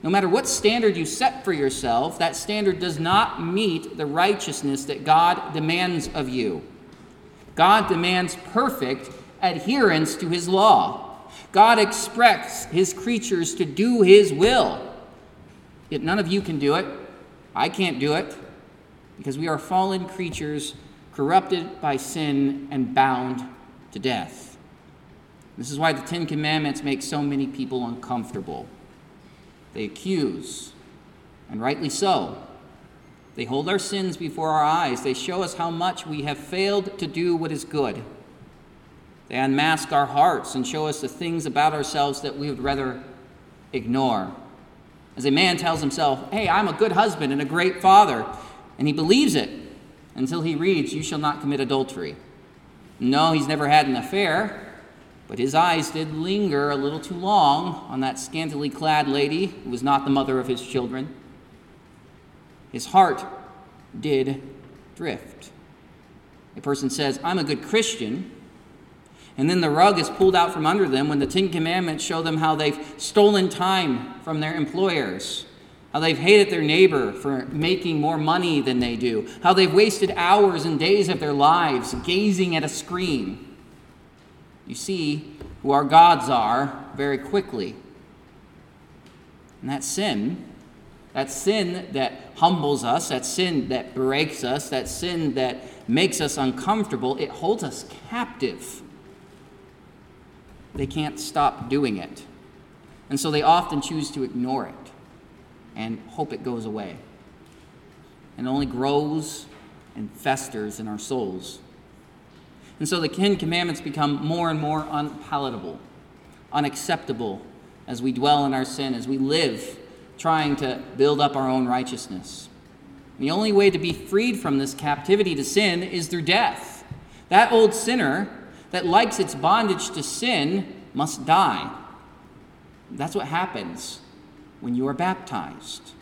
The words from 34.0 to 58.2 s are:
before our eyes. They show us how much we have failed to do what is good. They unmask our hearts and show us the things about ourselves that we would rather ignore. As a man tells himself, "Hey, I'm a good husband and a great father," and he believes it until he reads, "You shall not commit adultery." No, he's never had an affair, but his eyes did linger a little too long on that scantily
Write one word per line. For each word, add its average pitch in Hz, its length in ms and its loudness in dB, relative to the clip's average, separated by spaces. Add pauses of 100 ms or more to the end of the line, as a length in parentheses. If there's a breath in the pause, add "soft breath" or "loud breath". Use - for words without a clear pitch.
before 160 340 -4
our 156 120 2
eyes. 147 400 0
They 131 120 -2
show 180 280 -4
us 175 120 -6
how 170 160 -4
much 170 360 -4
we 151 160 -6
have 143 160 -6
failed 196 600 -2
to 170 100 -4
do 170 260 0
what 160 160 -2
is 147 140 -6
good. 120 380 -2 (1300)
They 117 60 -10
unmask 143 580 0
our 143 140 4
hearts 147 480 2
and 127 100 -2
show 156 220 -4
us 151 140 -4
the 131 80 -6
things 165 360 -6
about 147 280 2
ourselves 143 480 -2
that 135 180 -8
we 147 100 -6
would 123 140 -6
rather 135 400 -4 (680)
ignore. 117 580 0 (840)
As 123 80 -8
a 139 80 2
man 175 240 2
tells 160 240 -2
himself, 139 400 0 (100)
"Hey, 202 180 -2
I'm 196 200 2
a 165 40 -2
good 208 200 0
husband 160 400 2
and 143 100 -2
a - 20 -2
great 175 360 0
father," 185 440 8 (540 loud breath)
and 147 80 0
he 151 60 2
believes 190 420 4
it 120 160 0 (640)
until 143 280 -4
he 160 120 -2
reads, 165 400 0
"You 156 80 -6
shall 156 160 -6
not 147 220 -4
commit 143 180 -2
adultery." 131 560 -4 (840)
No, 147 320 4
he's 143 160 0
never 151 180 0
had 147 220 6
an 127 80 0
affair, 190 640 -2 (680)
but 110 120 -10
his 135 160 -2
eyes 165 360 2
did 156 240 -6
linger 160 560 0
a 143 60 -2
little 143 240 -2
too - 140 -10
long 175 760 2
on 127 120 -6
that 131 180 -4
scantily 151 500 -6